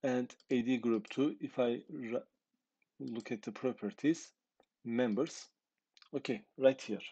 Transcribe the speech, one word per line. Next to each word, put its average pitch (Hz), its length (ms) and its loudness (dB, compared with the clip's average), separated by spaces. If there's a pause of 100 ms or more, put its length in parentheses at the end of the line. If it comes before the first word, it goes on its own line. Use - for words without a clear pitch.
And 127 320 0 (160)
A 127 120 4
D 123 160 4
group 113 300 2
two, 147 320 0
if - 180 -8
I 123 220 2 (100)
ru-, 127 300 -4 (800)
look 120 320 -6
at 107 100 -8
the 113 100 -8
properties, 127 760 -2 (540)
members, 120 640 0 (680)
okay, 127 280 -4 (160)
right 135 220 6
here. 104 200 -6 (120)